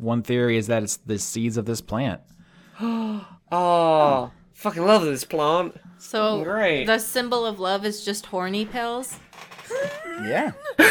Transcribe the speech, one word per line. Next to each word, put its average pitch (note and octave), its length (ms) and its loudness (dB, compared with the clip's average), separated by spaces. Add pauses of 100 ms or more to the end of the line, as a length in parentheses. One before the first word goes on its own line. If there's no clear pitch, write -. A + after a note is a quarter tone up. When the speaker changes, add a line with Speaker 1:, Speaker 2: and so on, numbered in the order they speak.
Speaker 1:
one A#2 240 0
theory B2 320 2
is G#2+ 120 0
that A2+ 140 2
it's G2+ 140 -6
the G#2+ 220 -4
seeds A2+ 380 -4
of G#2+ 100 -2
this A2+ 140 -4
plant. A2 400 -4 (600)
Speaker 2:
<gasps> A3 440 -4 (260)
Oh, D#3+ 800 4 (220)
fucking E3+ 320 -4
love G3+ 200 6
this C#3 200 -2
plant. E3 500 0 (240)
Speaker 3:
So, G#3+ 460 -2
Speaker 2:
Great. F3 420 0
Speaker 3:
the A3 120 4
symbol A#3+ 480 -2
of G#3 140 -6
love G3 260 0
is G#3 180 -6
just G3+ 220 -6
horny F#3+ 400 -4
pills? A#3+ 520 -6 (1040)
Speaker 4:
Yeah. A3 300 -2 (380)